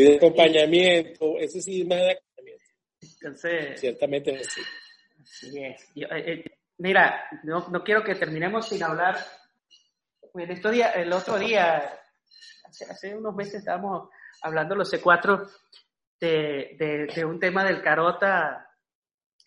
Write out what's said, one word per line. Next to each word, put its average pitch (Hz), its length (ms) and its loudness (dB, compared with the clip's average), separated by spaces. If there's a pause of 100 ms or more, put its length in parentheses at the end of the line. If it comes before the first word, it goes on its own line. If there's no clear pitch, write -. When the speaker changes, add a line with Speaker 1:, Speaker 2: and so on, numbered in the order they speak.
Speaker 1:
de 143 80 12
Speaker 2:
Sí. 147 60 10
Speaker 1:
acompañamiento, 165 1200 4
ese 160 220 -6
sí 185 200 -6
es 170 60 -4
más 175 120 0
de 180 120 2
acompañamiento. - 540 -12 (360)
Speaker 2:
Entonces 151 760 -8
Speaker 1:
Ciertamente 139 560 -2
es 131 120 -10
así. - 140 -10 (600)
Speaker 2:
Así 139 420 -16
es. - 320 -14
Y, 143 80 -12
eh, - 80 -10
eh, 160 340 -8 (320)
mira, 180 480 4 (180)
no, 165 260 -4
no 180 140 -6
quiero 214 200 2
que 202 120 -4
terminemos 180 520 -4
sin 185 160 -6
hablar. 170 340 0 (1160)
En 175 160 -10
estos 185 200 -2
días, 233 240 2
el 175 180 -2
otro 185 260 -2
día, 196 380 2 (880)
hace, - 200 -20
hace 190 300 -14
unos 214 200 -10
meses 202 200 -8
estábamos 185 540 -6 (340)
hablando 160 320 -2
los 196 140 -2
C 165 120 -2
cuatro 185 460 4 (720)
de, 151 580 -2
de, 151 380 -4
de 165 100 -4
un 170 140 -6
tema 185 240 0
del 185 180 0
Carota, 165 880 0 (760)